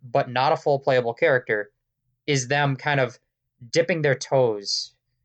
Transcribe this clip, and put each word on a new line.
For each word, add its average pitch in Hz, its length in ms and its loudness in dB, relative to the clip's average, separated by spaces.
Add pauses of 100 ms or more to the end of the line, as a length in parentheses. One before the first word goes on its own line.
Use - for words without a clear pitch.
but 131 260 -2
not 131 220 2
a 160 60 0
full 147 200 0
playable 127 380 0
character, 123 560 0 (560)
is 135 200 -2
them 143 280 0
kind 143 240 -2
of 120 180 -2 (540)
dipping 165 320 0
their 139 120 4
toes 117 800 -2 (320)